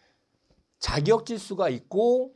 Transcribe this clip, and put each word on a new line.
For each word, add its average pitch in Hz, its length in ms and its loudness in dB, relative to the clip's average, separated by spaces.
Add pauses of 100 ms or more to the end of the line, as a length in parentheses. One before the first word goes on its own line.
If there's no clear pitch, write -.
(800)
자격 214 460 0
지수가 196 440 -4
있고 240 680 0